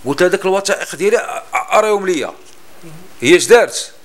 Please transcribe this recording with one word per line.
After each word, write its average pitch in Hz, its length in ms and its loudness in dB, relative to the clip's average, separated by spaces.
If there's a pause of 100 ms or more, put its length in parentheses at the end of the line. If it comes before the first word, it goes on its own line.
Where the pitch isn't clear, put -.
قلت 139 140 -4
لها: 180 100 4
"داك 175 140 -2
الوثائق 190 520 -4
ديالي 202 220 0
أ-، - 240 -8 (120)
أ-، - 240 0
أريهم 208 280 0
ليا". 135 260 -4 (880)
هي 151 160 6
اش 170 100 0
دارت؟ 185 460 4 (120)